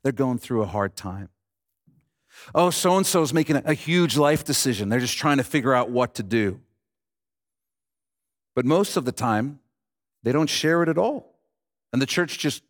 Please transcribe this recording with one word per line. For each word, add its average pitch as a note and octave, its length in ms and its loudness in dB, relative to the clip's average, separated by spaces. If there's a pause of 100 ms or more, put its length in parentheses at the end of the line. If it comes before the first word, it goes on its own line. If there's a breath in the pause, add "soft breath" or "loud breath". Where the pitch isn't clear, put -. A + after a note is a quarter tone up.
They're C#3 80 2
going B2+ 280 -2
through A2+ 240 -2
a G2+ 40 0
hard G2 300 -4
time. F#2+ 320 -12 (1300 loud breath)
Oh, F3 160 4
so-and-so's F3+ 640 2
making D#3 240 2
a, C3 100 0
a D#3 80 2
huge E3 420 2
life D3+ 260 4
decision. A2 460 -2
They're A#2+ 120 2
just B2 160 -4
trying D3 200 2
to C3 80 0
figure C3 300 0
out B2 160 0
what B2 260 -2
to A#2 60 -8
do." G2+ 380 -2 (1900)
But B2 100 0
most F3 320 2
of C#3+ 80 -2
the A#2+ 80 -4
time, B2 480 -2 (600)
they A#2 100 0
don't D#3 160 0
share E3+ 340 0
it D#3+ 60 0
at D#3+ 80 0
all. A#3 420 -4 (540)
And B2+ 80 -2
the C3+ 60 0
church - 320 -2
just - 320 -4